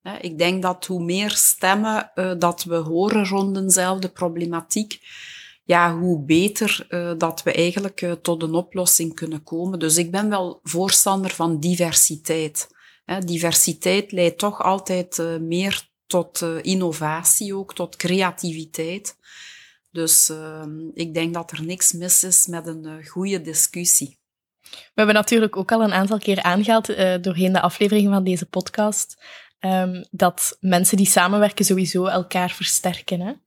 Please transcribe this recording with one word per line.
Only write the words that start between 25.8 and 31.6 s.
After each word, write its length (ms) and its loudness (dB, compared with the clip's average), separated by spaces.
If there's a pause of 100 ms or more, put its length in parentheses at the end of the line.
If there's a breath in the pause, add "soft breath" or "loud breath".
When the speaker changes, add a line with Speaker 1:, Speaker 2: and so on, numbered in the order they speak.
Speaker 2:
een 100 2
aantal 240 2
keer 240 0
aangehaald, 480 2
eh, 320 0
doorheen 320 0
de 80 4
afleveringen 500 2
van 120 2
deze 220 -2
podcast, 800 -4 (360 loud breath)
ehm, 520 -2
dat 480 0
mensen 380 4
die 80 6
samenwerken 600 4